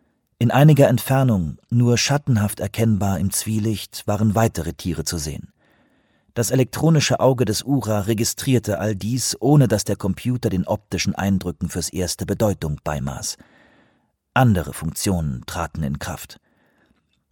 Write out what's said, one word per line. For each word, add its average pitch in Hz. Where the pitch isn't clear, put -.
In 113
einiger 143
Entfernung, 117
nur 120
schattenhaft 123
erkennbar 101
im 92
Zwielicht, 107
waren 104
weitere 90
Tiere 80
zu 85
sehen. 71
Das 117
elektronische 131
Auge 127
des 104
Ura 110
registrierte 113
all 104
dies, 110
ohne 139
dass 101
der 104
Computer 117
den 90
optischen 98
Eindrücken 90
fürs 85
Erste 90
Bedeutung 85
beimaß. 69
Andere 101
Funktionen 80
traten 82
in 71
Kraft. -